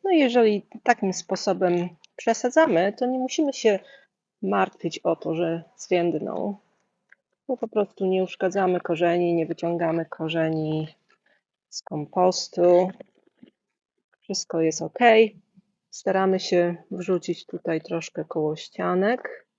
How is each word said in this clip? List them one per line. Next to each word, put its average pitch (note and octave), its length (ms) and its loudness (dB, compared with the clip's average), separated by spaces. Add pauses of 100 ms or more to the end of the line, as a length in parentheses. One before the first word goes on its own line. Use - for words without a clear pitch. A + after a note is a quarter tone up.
No G4 60 2
i E4+ 80 6
jeżeli A#3 480 4 (160)
takim G3+ 300 0
sposobem F3+ 760 -2 (260)
przesadzamy, A3+ 760 2
to - 120 -4
nie B3+ 140 -2
musimy C4+ 340 -2
się G#3 260 2 (600)
martwić F#3+ 580 -2
o E3+ 160 0
to, D#3+ 200 -6
że E3 280 -2 (140)
zwiędną. F3 800 -2 (920)
Bo B3+ 100 -4
po A3+ 100 -6
prostu G3+ 380 -2
nie F#3 180 2
uszkadzamy F#3 560 -2
korzeni, F3 540 2
nie E3 120 2
wyciągamy E3 600 -2
korzeni D#3 840 -2 (800)
z - 120 -14
kompostu. F3+ 1080 2 (1300)
Wszystko - 400 -6
jest D#3+ 200 0
ok. - 180 -10 (920)
Staramy F#3+ 500 0
się F3 360 0 (160)
wrzucić F3+ 540 -4
tutaj E3 360 -6
troszkę E3 440 -8
koło D#3 300 -4
ścianek F#3 920 -4 (120)